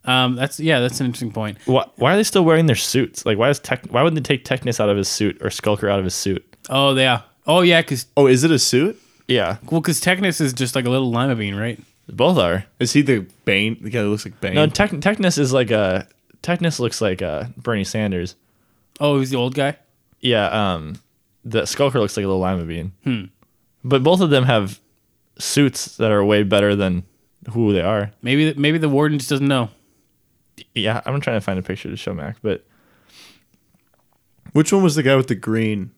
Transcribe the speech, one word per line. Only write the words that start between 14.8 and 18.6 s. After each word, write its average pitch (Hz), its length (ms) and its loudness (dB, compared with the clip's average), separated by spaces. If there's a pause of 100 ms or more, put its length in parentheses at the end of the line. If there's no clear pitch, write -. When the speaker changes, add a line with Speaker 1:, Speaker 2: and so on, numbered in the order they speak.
Speaker 2:
Technus 185 480 -2
is 131 140 0
like 123 180 0
a, 95 360 0 (360)
Technus 175 380 -2
looks 117 200 -4
like, 95 220 -2
uh, 78 220 -6 (120)
Bernie 107 280 -4
Sanders. 95 520 -4 (640)